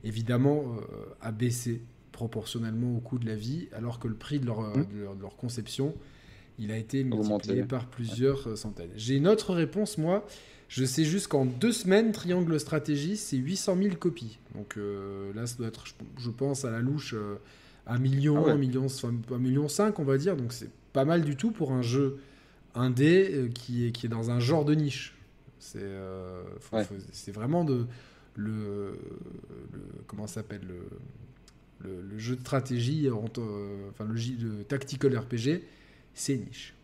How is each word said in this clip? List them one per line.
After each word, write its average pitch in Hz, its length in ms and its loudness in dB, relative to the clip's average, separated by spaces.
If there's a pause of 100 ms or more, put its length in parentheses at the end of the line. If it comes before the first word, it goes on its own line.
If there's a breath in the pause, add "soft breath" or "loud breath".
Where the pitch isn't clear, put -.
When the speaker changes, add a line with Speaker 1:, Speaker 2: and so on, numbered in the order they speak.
Speaker 1:
évidemment, 123 600 4 (140)
euh, - 280 -10 (160)
a 113 100 -6
baissé 117 500 0 (300)
proportionnellement 117 840 -2
au 117 40 0
coût 123 200 -4
de 117 60 -2
la 110 100 -2
vie, 127 380 -4
alors 117 260 -6
que 123 80 -4
le 110 80 -2
prix 147 240 -4
de 127 60 0
leur, 110 160 -2
euh, 107 160 -4
Speaker 2:
Mm. 160 160 4
Speaker 1:
de 104 80 -8
leur, 98 140 -8
de 95 60 -10
leur 98 160 -12
conception, 131 580 -4 (640 loud breath)
il 107 120 -4
a 110 60 -4
été 120 260 -2
Speaker 3:
Augmenté. 110 260 2
Speaker 1:
multiplié 101 340 2
par 123 240 -2
plusieurs, 123 580 0
Speaker 3:
Ouais. 113 80 -4
Speaker 1:
euh, - 20 -4
centaines. 92 400 -8
J'ai 117 200 0
une 147 120 6
autre 208 260 4
réponse, 180 440 0
moi. 185 300 2 (420 loud breath)
Je 127 160 0
sais 143 180 2
juste 180 240 2
qu'en 135 180 4
deux 131 260 2
semaines, 214 400 6
Triangle 175 480 2
Stratégie, 151 580 0
c'est - 200 -2
huit 143 200 0
cent 190 180 2
mille 185 220 2
copies. 160 400 -2 (160)
Donc, 104 240 -10
euh, 98 560 -6
là, 117 140 -4
ça 120 100 -8
doit 117 100 -2
être, - 200 -10
je, - 60 -16 (260)
je 120 100 -4
pense, 135 340 -2
à 123 60 -2
la 113 100 -2
louche, 139 360 0
euh, 104 220 -4 (500 loud breath)
un 120 100 0
million, 139 400 4
Speaker 3:
Ah 156 60 6
ouais. 151 80 8
Speaker 1:
un 151 60 6
million, 131 280 2
enfin, 131 260 -2 (200)
un 123 80 -2
million 131 280 4
cinq, 208 320 4
on 156 40 2
va 135 160 4
dire. 170 180 2
Donc, 120 160 -2
c'est - 160 -10 (240)
pas 135 120 4
mal 170 180 6
du 147 120 0
tout 220 140 0
pour 156 220 0
un 127 100 2
jeu 135 380 2 (560 loud breath)
indé, 147 580 6
euh, 127 140 0
qui 120 400 -2
est, 117 40 0
qui 120 140 -6
est 113 40 0
dans 113 200 0
un 120 100 2
genre 147 240 4
de 151 120 6
niche. 151 400 0 (420)
C'est, - 240 -14
euh, 95 640 -8 (160)
faut, - 180 -8
Speaker 3:
Ouais. 107 60 4
Speaker 1:
faut, 101 100 -4 (200)
c'est - 180 -12
vraiment 135 320 0
de... 123 240 2 (480 loud breath)
Le, 104 560 -4 (840)
le, - 80 -12 (240)
comment 104 220 -8
ça - 80 -12
s'appelle, 104 320 -8
le, - 1200 -16
le, 90 120 -8
le 98 180 -10
jeu 120 160 -2
de 127 60 -10
stratégie, 131 640 2
euh, 120 80 2
en 110 120 -2
t-, 120 140 -6
euh, 101 480 -6
enfin, 104 160 -10
le 110 100 -2
J, 120 240 -2
le 107 240 -4
tactical 131 540 0
R 113 80 -4
P 120 120 -4
G, 143 260 0 (500 loud breath)
c'est - 240 -2
niche. - 460 -12